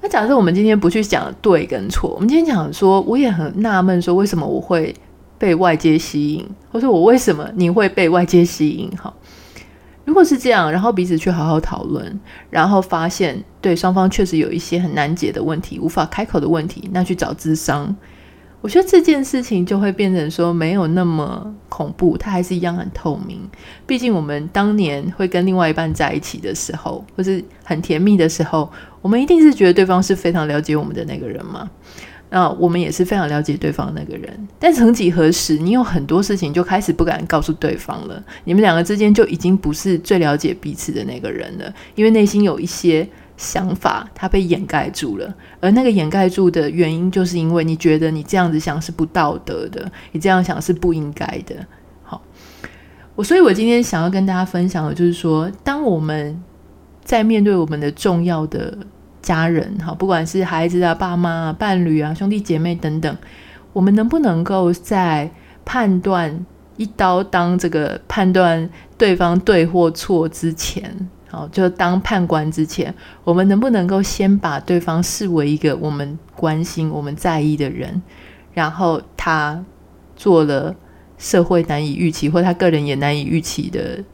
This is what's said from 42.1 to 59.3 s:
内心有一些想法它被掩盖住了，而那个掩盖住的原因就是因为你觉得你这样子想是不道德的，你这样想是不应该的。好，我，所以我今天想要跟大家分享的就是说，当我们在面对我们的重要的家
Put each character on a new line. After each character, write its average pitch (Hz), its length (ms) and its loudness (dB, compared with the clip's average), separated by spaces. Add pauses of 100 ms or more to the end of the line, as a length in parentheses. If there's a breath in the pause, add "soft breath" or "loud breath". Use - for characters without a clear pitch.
内 220 160 6
心 202 160 2
有 180 160 2
一 170 80 -6
些 170 420 0 (280 loud breath)
想 - 400 -4
法 - 360 -2
它 - 160 -8
被 196 140 2
掩 175 240 0
盖 - 240 -2
住 113 280 -6
了， - 140 -8 (280 loud breath)
而 180 100 2
那 247 140 4
个 247 60 4
掩 165 200 0
盖 190 180 2
住 185 220 2
的 160 180 0
原 160 240 0
因 175 160 0
就 185 160 0
是 175 140 -4
因 160 160 0
为 170 80 2
你 160 140 0
觉 156 200 2
得 160 140 0
你 151 140 -6
这 - 120 -2
样 175 140 2
子 156 80 0
想 156 240 -4
是 - 80 -10
不 165 160 -4
道 156 320 -2
德 - 300 -8
的， - 220 -10 (200 loud breath)
你 165 80 -6
这 175 100 0
样 185 140 4
想 170 180 -4
是 180 120 -2
不 175 200 0
应 151 200 -4
该 - 120 -10 (220)
的。 - 80 -12 (480 soft breath)
好， - 180 -16 (960 loud breath)
我， 208 80 -4
所 311 140 2
以 381 40 8
我 254 120 8
今 214 120 2
天 240 160 4
想 196 220 -2
要 175 80 0
跟 190 160 2
大 190 80 0
家 180 100 0
分 180 240 0
享 175 160 -2
的 151 80 -2
就 170 120 0
是 175 80 4
说， 160 360 -2 (140)
当 285 180 -2
我 196 200 0
们 151 420 -6 (640)
在 233 180 0
面 220 200 4
对 202 120 4
我 175 100 2
们 151 140 -4
的 147 140 -2
重 170 320 0
要 160 240 -2
的 - 280 -8 (440)
家 165 280 0